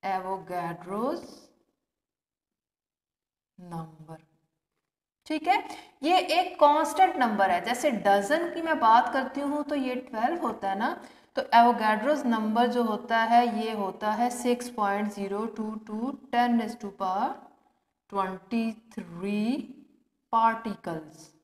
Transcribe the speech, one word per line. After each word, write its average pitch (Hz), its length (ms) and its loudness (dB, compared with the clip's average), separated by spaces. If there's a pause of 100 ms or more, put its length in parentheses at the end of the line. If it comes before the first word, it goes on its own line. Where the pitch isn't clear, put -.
एवोगाड्रोस 185 1400 -6 (2250)
number, 160 580 -14 (1080)
ठीक 311 220 -4
है, 381 80 4 (460)
ये 339 160 4
एक 359 420 0
constant 311 560 4
number 208 340 2
है। 175 140 2
जैसे 247 260 0
dozen 202 640 2
की 330 80 -6
मैं 320 180 0
बात 233 320 6
करती 262 280 -2
हूँ 285 240 -2
तो 294 100 -6
ये 254 220 -2
ट्वेल्व 254 500 -4
होता 208 240 -4
है 196 80 -4
ना, 240 120 0 (460)
तो - 60 -4 (120)
Avogadro's 226 720 4
number 226 420 2
जो 247 160 0
होता 220 400 -2
है 233 200 6 (140)
ये 220 140 -4
होता 202 400 -4
है 240 200 0
six 247 460 -2
point 208 360 0
zero 202 300 -4 (140)
two 220 120 -6 (160)
two 220 240 -6 (220)
ten 240 280 2
raise 214 160 -4
to 202 220 -10
power 196 320 -2 (800)
twenty 196 540 -4 (300)
three 202 580 -4 (800)
particles। 214 1000 -2 (140)